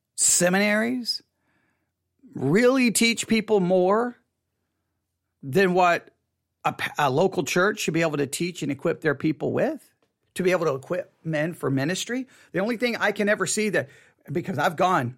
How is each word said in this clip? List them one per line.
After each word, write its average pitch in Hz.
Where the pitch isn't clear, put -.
seminaries 208
really 240
teach 233
people 214
more 190
than 175
what 175
a 160
pa-, -
a 143
local 160
church 185
should -
be 165
able 156
to 143
teach 170
and 139
equip 156
their 147
people 147
with, 226
to 190
be 180
able 170
to 143
equip 127
men 160
for 135
ministry? 185
The 165
only 226
thing 233
I 202
can 202
ever 208
see 214
that, 156
because 180
I've 156
gone 160